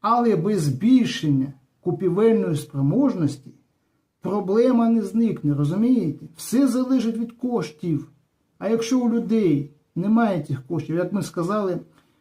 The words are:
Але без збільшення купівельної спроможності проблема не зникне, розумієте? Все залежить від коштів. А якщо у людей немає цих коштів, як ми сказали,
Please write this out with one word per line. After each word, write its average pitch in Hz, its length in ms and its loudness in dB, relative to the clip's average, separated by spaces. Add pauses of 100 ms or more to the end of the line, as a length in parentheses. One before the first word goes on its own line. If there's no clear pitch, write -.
Але 233 340 2
без 185 260 0
збільшення 147 920 2 (280)
купівельної 185 720 2
спроможності 165 960 -2 (680)
проблема 220 680 2
не 226 120 2
зникне, 196 520 0
розумієте? 180 720 0 (100)
Все 269 320 0
залежить 240 500 0
від 233 140 -6
коштів. 180 800 -4 (460)
А 190 120 -6
якщо 226 300 0
у 240 100 0
людей 208 640 0 (240)
немає 202 480 0
цих - 240 -6
коштів, 156 280 -6
як 175 180 -4
ми 190 100 -2
сказали, 185 560 -4 (420)